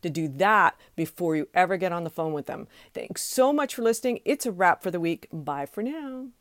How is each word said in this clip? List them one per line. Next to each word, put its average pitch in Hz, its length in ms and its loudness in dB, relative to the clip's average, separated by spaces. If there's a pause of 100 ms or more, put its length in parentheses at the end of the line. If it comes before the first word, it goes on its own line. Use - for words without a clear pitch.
to 180 80 -4
do 156 200 -4
that 190 500 4 (160)
before 165 400 0
you 151 180 0
ever 180 240 4
get 180 140 0
on 170 140 -4
the 160 40 -4
phone 160 240 -2
with 147 140 -4
them. - 200 -10 (240)
Thanks - 300 -10
so 262 320 2
much 285 220 -2
for 240 80 -6
listening. 233 420 0
It's 285 220 0
a 226 40 -4
wrap 180 300 4
for 190 80 -2
the 175 100 -4
week. 165 320 -2
Bye 143 360 -6
for - 160 -8
now. 262 460 -8 (120)